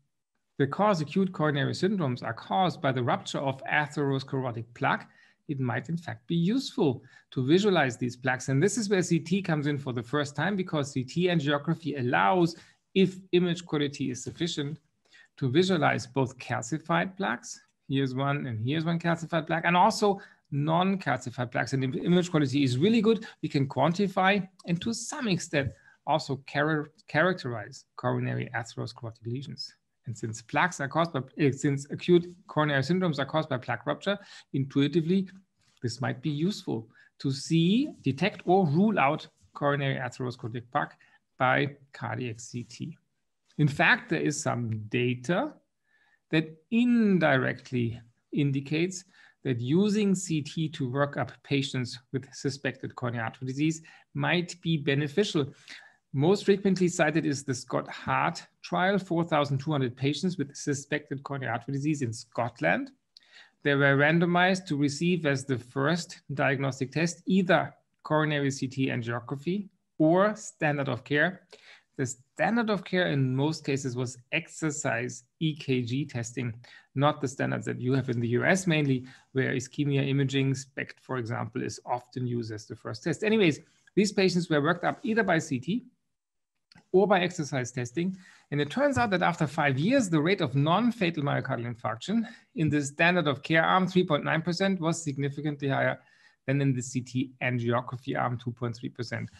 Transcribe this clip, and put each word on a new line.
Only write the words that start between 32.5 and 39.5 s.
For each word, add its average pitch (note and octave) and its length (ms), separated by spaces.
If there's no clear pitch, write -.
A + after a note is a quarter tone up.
syndromes E3 380
are C#3 60
caused - 220
by B2+ 100
plaque A#2 280
rupture, G3 340
intuitively, D3+ 800
this B2 200
might B2 200
be D#3 80
useful D3 600
to C#3 120
see, F3 580
detect, D#3 420
or F#3 240
rule F3+ 320
out D3 260